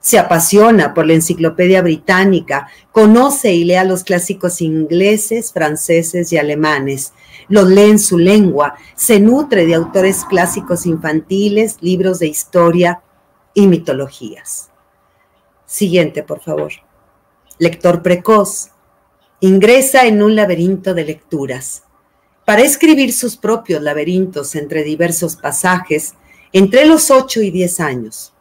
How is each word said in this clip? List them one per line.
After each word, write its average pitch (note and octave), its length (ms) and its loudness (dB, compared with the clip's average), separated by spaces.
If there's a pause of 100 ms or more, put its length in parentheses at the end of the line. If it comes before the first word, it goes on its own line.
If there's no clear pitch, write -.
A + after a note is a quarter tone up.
Se - 180 2
apasiona F#3 760 2
por D#3+ 120 0
la E3 80 4
enciclopedia E3 680 0
británica, E3+ 840 -2 (240)
conoce A#3 600 4
y E3+ 120 0
lee F3 100 0
a F#3 100 2
los F#3 200 -2
clásicos F3+ 560 -4
ingleses, F3 920 -2
franceses E3 800 -2
y E3 60 0
alemanes. D3 760 -4 (360)
Los G3 200 4
lee G3+ 220 6
en G#3+ 80 6
su G3+ 180 0
lengua, E3+ 600 2 (180)
se - 240 0
nutre A3 480 2
de E3 80 2
autores F#3 500 -2
clásicos F3+ 640 -4
infantiles, F#3+ 920 -2
libros F3+ 400 -2
de D#3+ 80 -2
historia F3 760 0 (520)
y G3+ 120 4
mitologías. C#3 1040 -4 (960)
Siguiente, E3+ 560 -2
por D3+ 180 -12
favor. D3+ 320 -8 (840)
Lector E3+ 440 0
precoz. F#3+ 680 0 (720)
Ingresa A#3+ 680 4
en G#3 160 2
un G#3+ 140 2
laberinto F#3 580 -2
de E3 100 -4
lecturas. C#3 760 -10 (640)
Para G#3 180 2
escribir C#4 500 2
sus - 240 -8
propios G3 460 -4
laberintos D3+ 720 -4
entre D3+ 300 -6
diversos E3 520 -4
pasajes, F3 800 -4 (380)
entre G3+ 340 4
los D#4 240 4
ocho C4 320 2
y G3 80 -2
diez F3 280 -4
años. B2+ 640 -10